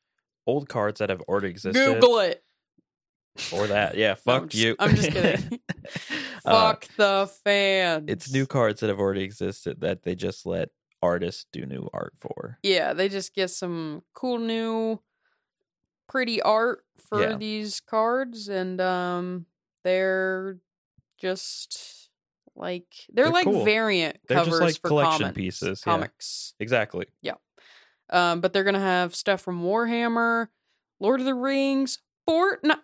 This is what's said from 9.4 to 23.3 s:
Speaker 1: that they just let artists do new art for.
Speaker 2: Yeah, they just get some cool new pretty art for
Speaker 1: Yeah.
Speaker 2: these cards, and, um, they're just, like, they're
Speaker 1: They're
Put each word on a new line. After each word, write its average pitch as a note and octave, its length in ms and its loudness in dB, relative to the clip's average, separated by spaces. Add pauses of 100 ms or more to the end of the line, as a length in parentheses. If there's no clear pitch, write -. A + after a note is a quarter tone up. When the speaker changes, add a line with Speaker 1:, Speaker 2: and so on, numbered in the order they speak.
Speaker 1:
that F2+ 240 -4
they F2+ 100 -4
just F#2 320 -8
let F2 220 -4 (340)
artists F2 500 -2
do C2 140 -10
new C2 260 -10
art G1+ 240 -10
for. - 460 -14
Speaker 2:
Yeah, F3 300 2
they F#3 160 -2
just F#3+ 260 -8
get F#3 160 -2
some E3 540 -8 (100)
cool B3 240 -4
new A3+ 640 -4 (1080)
pretty A#3 320 -2
art A3 440 2 (140)
for G#3 220 -4
Speaker 1:
Yeah. A3 160 0
Speaker 2:
these G#3+ 440 -6
cards, A3+ 680 -2
and, F#3 320 -4
um, F3+ 680 -2 (360)
they're F#3+ 760 0 (600)
just, - 920 -10 (440)
like, F3+ 320 -8 (260)
they're B3+ 120 4
Speaker 1:
They're D#4+ 80 4